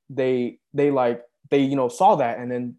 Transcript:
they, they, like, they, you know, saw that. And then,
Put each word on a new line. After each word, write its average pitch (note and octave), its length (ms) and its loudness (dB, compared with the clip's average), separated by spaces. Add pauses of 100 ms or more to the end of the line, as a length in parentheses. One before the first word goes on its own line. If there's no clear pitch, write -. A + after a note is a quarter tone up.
(100)
they, B2+ 480 -2 (160)
they, C#3+ 160 2
like, B2 320 0 (260)
they, C#3+ 120 2
you C3+ 160 0
know, B2+ 120 0
saw F#3+ 280 4
that. A#2+ 220 -2
And B2 140 -10
then, B2 260 -6